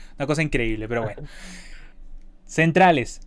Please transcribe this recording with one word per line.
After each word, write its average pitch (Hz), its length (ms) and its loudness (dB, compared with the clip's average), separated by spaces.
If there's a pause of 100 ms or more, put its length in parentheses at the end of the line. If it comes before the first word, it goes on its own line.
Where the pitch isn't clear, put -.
(180)
Una 143 80 -2
cosa 151 160 0
increíble, 113 460 -2
pero 117 140 -2
bueno. 107 180 -8 (1200)
Centrales, 165 840 4